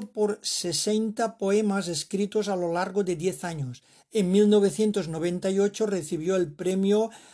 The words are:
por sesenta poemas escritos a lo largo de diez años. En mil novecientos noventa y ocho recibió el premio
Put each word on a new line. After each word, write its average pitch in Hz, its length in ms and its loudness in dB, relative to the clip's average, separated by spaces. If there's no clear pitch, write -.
por 208 280 -2
sesenta 214 960 -2
poemas 196 520 0
escritos 196 580 -2
a 196 80 -2
lo 175 160 -2
largo 185 320 -2
de 175 140 -2
diez 175 260 -4
años. 147 400 -8
En 185 220 2
mil 208 180 6
novecientos 208 600 2
noventa 175 420 -2
y 196 80 0
ocho 202 260 0
recibió 180 520 -2
el 170 160 0
premio 196 560 2